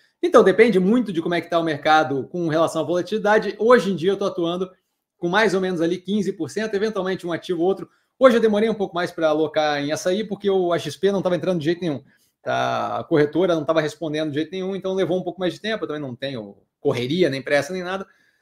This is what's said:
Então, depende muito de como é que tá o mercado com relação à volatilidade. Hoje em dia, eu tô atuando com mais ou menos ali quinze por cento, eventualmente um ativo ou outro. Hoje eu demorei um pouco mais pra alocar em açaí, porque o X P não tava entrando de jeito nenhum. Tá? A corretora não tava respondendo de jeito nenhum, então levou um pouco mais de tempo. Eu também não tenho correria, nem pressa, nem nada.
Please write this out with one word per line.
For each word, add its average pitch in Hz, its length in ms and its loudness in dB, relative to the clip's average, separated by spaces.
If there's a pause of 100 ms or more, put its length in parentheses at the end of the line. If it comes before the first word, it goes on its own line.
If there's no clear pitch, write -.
(220)
Então, 277 220 6
depende 190 360 6
muito 208 340 2
de 160 80 -2
como 175 120 -2
é 170 60 0
que 170 100 -8
tá 175 80 0
o 165 60 2
mercado 156 640 2
com 175 220 -4
relação 160 320 0
à 147 40 -4
volatilidade. 190 720 0
Hoje 214 340 6
em 185 40 -2
dia, 160 160 0
eu 190 60 -2
tô 202 80 -2
atuando 180 440 -4 (480)
com 175 120 -4
mais 196 240 2
ou 190 80 0
menos 185 180 -2
ali 170 180 0
quinze 196 360 -2
por 156 160 -6
cento, 214 240 -4
eventualmente 190 520 -4
um 175 60 -6
ativo 165 300 -4
ou 175 60 2
outro. 190 220 -2 (300)
Hoje 254 160 8
eu 233 60 2
demorei 220 280 2
um 214 60 -2
pouco 196 180 -4
mais 175 180 -2
pra 160 180 0
alocar 151 520 0
em 147 120 -4
açaí, 185 320 -2
porque 202 240 -4
o 175 280 2
X 147 200 -8
P 190 120 0
não 196 120 0
tava 180 160 0
entrando 170 220 -2
de 139 60 -4
jeito 175 160 0
nenhum. 151 220 -4 (400)
Tá? 120 540 -2
A 117 60 -6
corretora 165 520 2
não 156 80 -2
tava 160 160 0
respondendo 156 500 -4
de 135 60 -6
jeito 156 160 -4
nenhum, 190 240 -6
então 190 180 -6
levou 185 240 0
um 180 60 -6
pouco 175 160 -10
mais 180 140 -2
de - 80 -18
tempo. 208 240 -4
Eu - 20 -6
também 151 140 -8
não 127 140 -10
tenho 113 420 -10 (240)
correria, 143 480 0
nem 135 120 -4
pressa, 143 300 0
nem 185 100 -6
nada. 190 240 -8 (360)